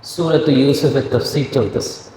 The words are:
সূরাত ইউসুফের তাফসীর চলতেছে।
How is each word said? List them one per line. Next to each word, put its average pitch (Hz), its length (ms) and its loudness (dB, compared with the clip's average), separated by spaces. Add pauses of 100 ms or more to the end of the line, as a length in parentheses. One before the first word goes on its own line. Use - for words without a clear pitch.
সূরাত 160 460 0
ইউসুফের 135 520 2 (100)
তাফসীর 131 400 0
চলতেছে। - 640 -4